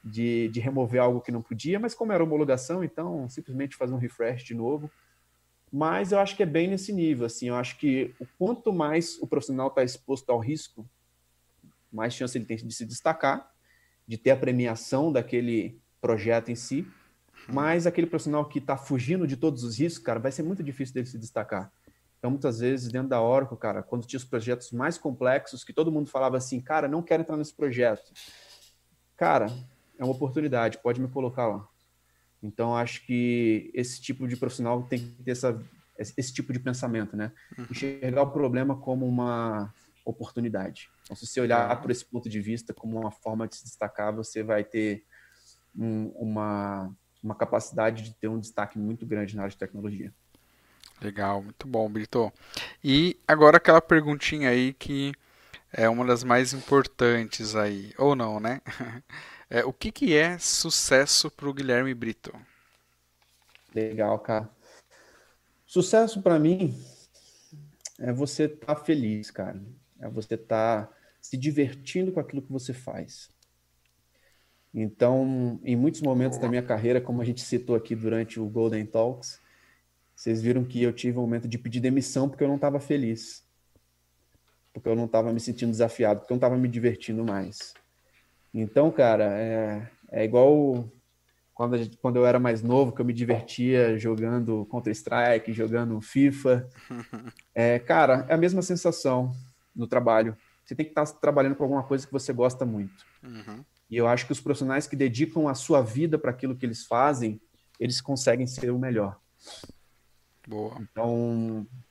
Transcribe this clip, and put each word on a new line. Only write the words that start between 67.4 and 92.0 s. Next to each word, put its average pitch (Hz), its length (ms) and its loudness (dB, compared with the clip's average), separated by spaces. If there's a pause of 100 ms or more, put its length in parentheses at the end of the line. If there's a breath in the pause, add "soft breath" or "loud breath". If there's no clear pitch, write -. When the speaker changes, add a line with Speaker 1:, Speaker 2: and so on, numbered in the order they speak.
Speaker 1:
é 123 140 -2
você 139 340 0
tá 151 300 -4
feliz, 110 520 0
cara. 95 320 -10 (380)
É 117 80 -12
você 110 300 -6
tá 110 520 0 (300 soft breath)
se - 160 -10
divertindo 147 800 -2
com 175 80 -2
aquilo 143 200 -8
que 127 100 -16
você 131 220 -6
faz. - 560 -12 (1400)
Então, 123 920 0
em 123 100 2
muitos 151 260 2
momentos 131 360 2
da - 60 -2
Speaker 2:
Boa. 120 80 0
Speaker 1:
minha 123 120 0
carreira, 120 380 2
como 123 200 -4
a 117 40 -2
gente 120 160 -4
citou 123 340 -2
aqui 113 180 -2
durante 110 460 -4
o 110 60 -4
Golden 113 400 -2
Talks, 117 520 -2 (800 soft breath)
vocês 113 260 -2
viram 123 220 2
que 123 180 -4
eu 120 120 2
tive 120 240 -4
um 123 40 -2
momento 117 280 -2
de 117 80 -4
pedir 120 240 -6
demissão 131 480 0
porque 139 160 0
eu - 20 2
não 139 100 0
tava 143 220 0
feliz. 131 640 -4 (1300)
Porque - 160 -8
eu 113 80 2
não 117 140 -2
tava 113 240 2
me 117 80 -2
sentindo 120 300 -4
desafiado, 110 500 2
porque - 100 -10
eu 123 40 0
não 123 60 0
tava 127 160 4
me 127 120 2
divertindo 113 560 -2
mais. 98 480 -6 (800)
Então, 113 380 4
cara, 117 320 6 (160)
é, 110 500 -2 (200)
é 113 160 0
igual 127 600 6 (680)
quando 120 220 0
a - 20 0
gente, 117 180 -4
quando 127 220 0